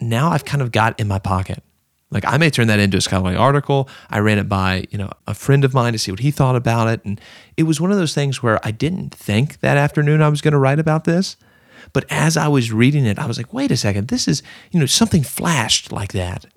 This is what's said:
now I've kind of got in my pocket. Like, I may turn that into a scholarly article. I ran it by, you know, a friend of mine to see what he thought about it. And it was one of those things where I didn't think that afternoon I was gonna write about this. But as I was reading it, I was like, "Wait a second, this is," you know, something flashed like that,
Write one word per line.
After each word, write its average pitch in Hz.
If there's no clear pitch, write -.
now 123
I've 160
kind 143
of 120
got 110
in 117
my 98
pocket. 95
Like, -
I 147
may 165
turn 120
that 107
into 98
a 90
scholarly 92
article. 139
I 113
ran 104
it 98
by, 95
you 104
know, 98
a 104
friend 139
of 131
mine 120
to 110
see -
what 95
he 143
thought 131
about 117
it. 113
And 101
it 160
was 156
one 180
of 208
those 170
things 143
where 110
I 107
didn't 147
think 113
that 135
afternoon 147
I 151
was 147
gonna 147
write 139
about 156
this. 180
But -
as 151
I 156
was 123
reading 131
it, 101
I -
was 113
like, 120
"Wait 269
a 147
second, 101
this 247
is," 156
you 175
know, -
something 202
flashed -
like 107
that, 92